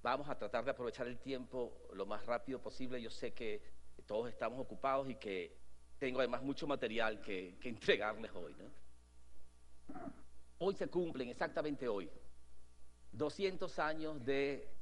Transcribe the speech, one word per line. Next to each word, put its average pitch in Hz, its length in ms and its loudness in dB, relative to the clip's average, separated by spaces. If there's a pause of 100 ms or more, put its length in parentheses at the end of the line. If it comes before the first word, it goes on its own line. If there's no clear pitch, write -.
Vamos 131 280 2
a 131 80 0
tratar 110 260 0
de 135 80 2
aprovechar 123 360 -2
el 120 120 -2
tiempo 127 720 -4
lo 98 120 -2
más 104 200 2
rápido 120 360 0
posible. 123 400 0
Yo 110 80 -2
sé - 240 0
que 107 280 2 (440)
todos 113 240 2
estamos 117 300 0
ocupados 135 500 2
y 120 60 -2
que 92 420 -2 (420)
tengo 127 200 2
además 120 220 4
mucho 139 260 0
material 113 540 4
que, 92 380 -2
que - 80 -4
entregarles 110 680 2
hoy, 80 240 -4
¿no? - 1500 -6 (480)
Hoy 190 160 4
se 180 120 0
cumplen, 156 400 2
exactamente 147 640 2
hoy, 101 200 2 (1000)
doscientos 185 680 0
años 156 440 2
de 139 460 2 (120)